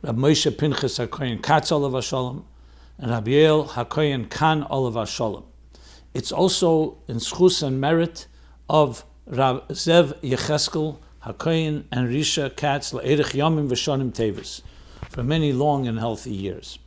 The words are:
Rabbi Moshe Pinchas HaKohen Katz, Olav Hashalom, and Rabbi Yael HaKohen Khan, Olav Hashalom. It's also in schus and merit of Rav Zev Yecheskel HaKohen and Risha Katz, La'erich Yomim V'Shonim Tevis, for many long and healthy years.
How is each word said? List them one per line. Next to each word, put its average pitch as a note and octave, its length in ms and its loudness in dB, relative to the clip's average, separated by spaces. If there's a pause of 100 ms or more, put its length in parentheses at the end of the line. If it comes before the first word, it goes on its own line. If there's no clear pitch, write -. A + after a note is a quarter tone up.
Rabbi B2 180 -4
Moshe D3 380 2
Pinchas C#3 420 -2
HaKohen A#2+ 420 -6
Katz, D3+ 300 2
Olav C#3+ 220 0
Hashalom, B2+ 500 -4 (540)
and B2 120 -6
Rabbi A#2 220 -2
Yael D#3 340 6
HaKohen C3+ 640 -2
Khan, D#3 400 0
Olav B2+ 260 -2
Hashalom. G#2+ 500 -4 (680)
It's - 200 -6
also E3 640 2 (100)
in A#2+ 80 -6
schus F3+ 480 2
and C3 160 -2
merit E3 480 0 (400)
of D3 380 2 (200)
Rav C3 440 0
Zev E3 500 4
Yecheskel D3 760 -2 (260)
HaKohen D#3+ 720 -2
and B2 160 0
Risha C#3+ 440 -2
Katz, C#3+ 380 -2
La'erich C#3+ 400 0
Yomim D3 380 0
V'Shonim C3 440 0
Tevis, G#2 480 -4 (480)
for B2 140 -6
many D3 300 0
long C#3 340 0
and A2+ 100 -2
healthy A2+ 360 -4
years. F#2+ 540 -8